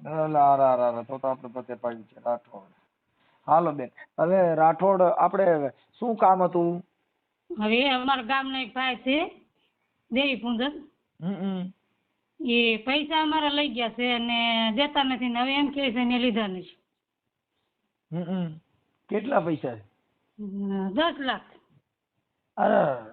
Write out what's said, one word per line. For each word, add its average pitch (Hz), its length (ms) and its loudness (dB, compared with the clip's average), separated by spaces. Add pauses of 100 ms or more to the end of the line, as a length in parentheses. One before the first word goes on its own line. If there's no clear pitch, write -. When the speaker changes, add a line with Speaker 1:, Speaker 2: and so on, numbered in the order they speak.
Speaker 1:
અલા, 151 500 4
રા, 135 180 6
રા, 123 160 2
રા, 117 120 -4
તો 135 160 -10
તો 135 100 -4
આપણે 127 240 -6
પતે 123 220 -12
પાડ્યું 113 300 -8
છે, - 220 -20
રાઠોડ. 98 460 -8 (720)
હાલો 160 260 4
બેન, 131 180 -6 (280)
હવે 170 360 4
રાઠોડ, 165 480 4
આપણે 170 680 4
શું - 480 -6
કામ 185 260 6
હતું? 175 420 0 (760)
Speaker 2:
હવે 240 260 2
અમારા 254 340 0
ગામના 269 380 -4
એક 233 140 -10
ભાઈ 254 220 -4
છે, 294 460 -2 (680)
દેવી 269 260 0
પૂંજક. 240 360 -4 (500)
Speaker 1:
હમ, 190 120 -4
હમ. 185 380 -6 (720)
Speaker 2:
એ 233 320 2
પૈસા 302 460 -2
અમારા 302 260 0
લઈ 294 200 -2
ગયા 233 200 -4
છે 240 240 -4
અને 233 640 0
દેતા 285 280 0
નથી 254 260 -2
ને 240 120 -2
હવે 269 140 -2
એમ 285 120 0
કહે 277 260 -2
છે 247 120 0
ને 240 140 0
લીધા 226 280 0
નથી. 185 320 -10 (1300)
Speaker 1:
હમ, 175 100 -6
હમ. 165 380 -6 (480)
કેટલા 220 320 0
પૈસા 147 360 -4
છે? 104 40 -14 (600)
Speaker 2:
અમ, 196 500 -6
દસ 311 260 -2
લાખ. 247 220 -6 (1160)
Speaker 1:
અરે, 190 400 2 (160)